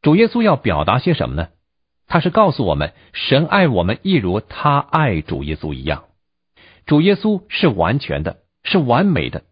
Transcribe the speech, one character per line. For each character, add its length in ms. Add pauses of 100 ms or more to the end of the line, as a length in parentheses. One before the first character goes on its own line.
主 140
耶 120
稣 160
要 120
表 280
达 160
些 140
什 160
么 60
呢？ 140 (580)
他 120
是 100
告 220
诉 140
我 100
们， 180 (200)
神 340
爱 200
我 140
们 220
一 100
如 260
他 380
爱 440
主 220
耶 120
稣 180
一 100
样。 200 (840)
主 160
耶 140
稣 340
是 180
完 300
全 240
的， 220 (200)
是 140
完 300
美 240
的。 200